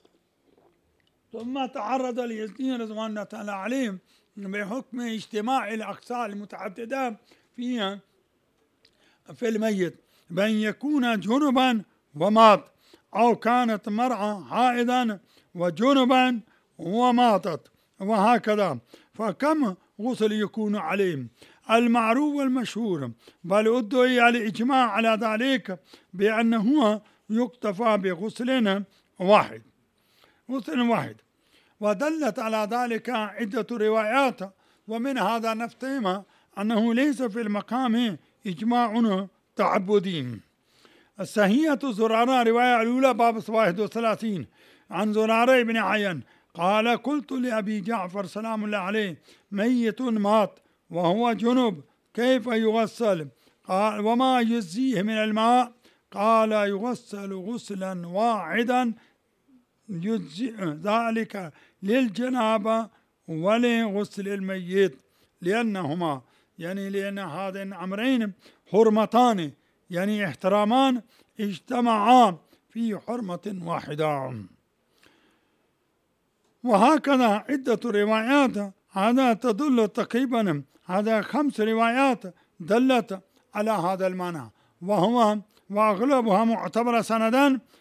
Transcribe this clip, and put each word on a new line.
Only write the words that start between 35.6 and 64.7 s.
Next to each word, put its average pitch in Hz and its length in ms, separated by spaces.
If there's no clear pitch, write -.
أنه 220 360
ليس 262 280
في 233 200
المقام 220 760
إجماع 214 800
تعبدي. 185 840
الصحيحة 254 720
زرارة 226 520
رواية 233 380
الأولى 254 320
باب 226 360
واحد 214 300
وثلاثين 214 680
عن 208 240
زرارة 226 500
بن 226 140
عين 196 460
قال: 208 340
"قلت 254 440
لأبي 220 500
جعفر 190 440
سلام 214 400
الله 208 120
عليه: 196 440
ميت 226 500
مات 214 580
وهو 185 440
جنب 226 480
كيف 247 340
يغسل؟ 220 800
قال: 208 360
"وما 247 420
يجزيه 226 600
من 220 120
الماء؟" 220 580
قال: 220 400
يغسل 202 840
غسلاً 190 720
واحداً 220 840
يجزئ 196 760
ذلك 208 880
للجنابة 226 1080
ولغسل 208 1000
الميت، 190 680